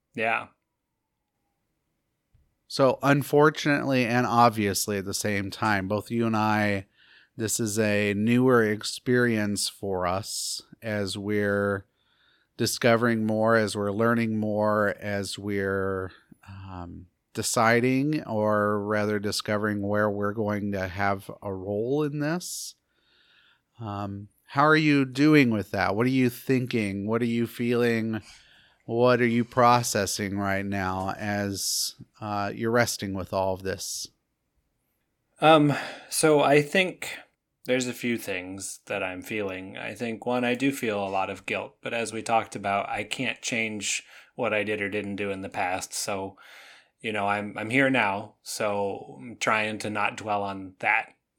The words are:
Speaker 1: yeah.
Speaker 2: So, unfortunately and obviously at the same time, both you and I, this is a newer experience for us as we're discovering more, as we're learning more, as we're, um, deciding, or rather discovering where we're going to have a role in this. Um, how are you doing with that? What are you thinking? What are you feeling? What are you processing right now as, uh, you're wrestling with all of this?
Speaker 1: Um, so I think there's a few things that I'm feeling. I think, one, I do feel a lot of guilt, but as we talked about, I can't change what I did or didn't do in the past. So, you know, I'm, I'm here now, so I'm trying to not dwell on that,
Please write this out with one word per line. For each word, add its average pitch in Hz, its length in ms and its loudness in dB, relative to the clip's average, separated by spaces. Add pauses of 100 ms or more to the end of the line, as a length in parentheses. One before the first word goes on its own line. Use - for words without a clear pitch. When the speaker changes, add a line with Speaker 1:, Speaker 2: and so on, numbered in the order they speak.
(140)
Speaker 1:
yeah. 113 340 -2 (2250)
Speaker 2:
So, 131 360 2
unfortunately 139 1000 4
and 120 200 2
obviously 107 720 4
at 95 80 -4
the 98 80 -6
same 101 360 -2
time, 101 380 0
both 104 240 -4
you 117 140 0
and 110 100 0
I, 107 520 0 (500)
this 110 220 -2
is 107 180 -2
a 104 360 2
newer 120 500 4
experience 107 1040 0
for 92 380 -4
us - 540 -4 (200)
as 104 360 -4
we're 101 680 0 (720)
discovering 117 680 2
more, 110 300 2
as 107 200 2
we're 101 160 -2
learning 113 480 2
more, 107 600 2
as 101 380 -4
we're, 98 760 -2 (580)
um, 87 360 -14 (280)
deciding, 127 880 2
or 107 580 0
rather 104 380 0
discovering 104 640 -2
where 104 280 2
we're 101 240 -2
going 104 380 -2
to 95 160 -2
have 101 420 -2 (120)
a 101 120 -8
role 104 500 -2
in 147 160 -4
this. 160 560 -6 (1040)
Um, 101 500 -8 (180)
how 139 180 2
are 156 120 8
you 147 260 4
doing 139 480 6
with 104 200 -2
that? 95 260 2
What 120 80 2
are 127 40 2
you 131 200 4
thinking? 117 800 -2
What 117 140 0
are 123 40 0
you 117 200 0
feeling? 117 760 0 (640)
What 120 340 4
are 123 80 4
you 117 160 2
processing 113 960 2
right 98 280 -2
now 95 520 -2
as, 101 800 -4 (260)
uh, 104 340 -4
you're 113 160 -2
wrestling 110 420 0
with 95 200 -8
all 95 200 2
of 92 100 -10
this? - 440 -6 (1300)
Speaker 1:
Um, 151 320 8 (360)
so 151 320 4
I 143 200 6
think 185 560 -2 (480)
there's 127 220 0
a 120 60 -6
few 120 240 -4
things 95 680 -8
that 101 180 -6
I'm 92 200 -8
feeling. 98 520 -6
I 117 180 -10
think, 113 320 -8
one, 123 200 0
I 120 80 2
do 135 180 0
feel 107 340 -2
a 95 40 -4
lot 95 200 -2
of 98 160 -12
guilt, 107 360 -6
but 120 120 -10
as 110 200 -4
we 113 80 -6
talked 110 340 0
about, 101 320 -2
I 107 160 -6
can't 113 380 -6
change 110 600 -4 (320)
what 110 180 -2
I 104 100 2
did 104 180 -2
or 101 60 -2
didn't 98 300 -6
do 101 140 -4
in 95 100 -8
the 98 80 -10
past. 92 440 -4
So, 98 440 -6 (640)
you 113 100 -6
know, 101 160 -2
I'm, 104 300 -2
I'm 110 140 -6
here 135 180 4
now, 107 540 0
so 104 760 -4
I'm 120 180 -16
trying 107 420 0
to 107 100 -6
not 104 280 -2
dwell 104 260 -2
on 98 360 -8
that, 113 280 0 (320)